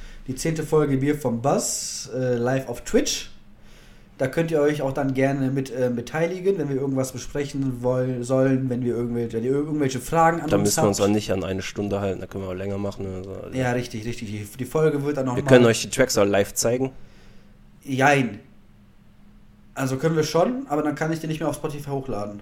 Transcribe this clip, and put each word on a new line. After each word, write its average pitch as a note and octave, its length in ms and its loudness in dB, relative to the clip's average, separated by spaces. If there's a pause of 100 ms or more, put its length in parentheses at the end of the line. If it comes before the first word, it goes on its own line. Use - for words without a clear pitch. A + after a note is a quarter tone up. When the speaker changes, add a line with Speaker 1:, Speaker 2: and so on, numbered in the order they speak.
(280)
Speaker 1:
die B2+ 80 -6
zehnte D#3+ 280 -2
Folge D3 340 2
Bier C#3+ 200 2
vom A#2 240 -2
Bass, - 720 -2
äh, B2+ 220 0
live B2+ 340 0
auf B2 120 -8
Twitch. - 500 0 (840)
Da C3 100 0
könnt E3 220 -2
ihr D#3+ 120 2
euch D3 200 2
auch C3+ 120 -2
dann C3+ 200 0
gerne C3+ 380 2
mit, C3+ 180 -2
äh, B2 260 0
beteiligen, F3 640 0
wenn D3 120 -2
wir C#3 80 -2
irgendwas C3 340 -2
besprechen C3+ 720 -4
woll-, B2+ 400 0
sollen, C3 460 2
wenn B2 140 -2
wir A#2+ 120 0
irgendwelche, A#2+ 380 -2
wenn A2+ 100 -2
ihr B2+ 80 0
irgendwelche D3 480 0
Fragen E3 420 4
an - 80 -6
Speaker 2:
Da G2+ 80 4
Speaker 1:
uns G2+ 120 2
Speaker 2:
müssen D#3+ 140 2
wir G#2+ 40 4
uns G2+ 120 2
Speaker 1:
habt. G2 100 4
Speaker 2:
auch G#2 40 4
nicht G#2+ 180 0
an F#2+ 120 0
eine F#2+ 180 -4
Stunde G2 400 -4
halten, F#2+ 200 -2
da F#2+ 40 -8
können G2 200 -8
wir F#2 40 -6
auch F#2 60 -6
länger G2 240 -4
machen. G2 260 -6
Also, F#2+ 260 -8
also G2 240 -10
Speaker 1:
Ja, B2+ 180 0
richtig, A#2+ 320 -4
richtig. A#2 260 -6
Die, G#2 160 -8 (100)
die B2+ 80 -4
Folge D#3 380 2
wird D3 140 -2
dann C3 100 -2
noch B2 80 -2
Speaker 2:
wir - 80 -2
Speaker 1:
mal C#3+ 60 -4
Speaker 2:
können B2 160 10
euch A2+ 180 4
die G#2 80 -8
Tracks B2+ 260 2
auch G2+ 80 6
live G2+ 300 2
zeigen. B2+ 360 0 (920)
Speaker 1:
Jein. C3 560 4 (1400)
Also C3 220 -2
können D#3+ 180 0
wir D#3 80 4
schon, G#3+ 440 2
aber D3+ 140 0
dann D3 140 -2
kann D#3+ 180 -2
ich D#3+ 60 -4
die D#3+ 80 -6
nicht D#3 120 -4
mehr D#3 100 0
auf C3+ 80 -2
Spotify D3 340 -8
hochladen G#2 500 -6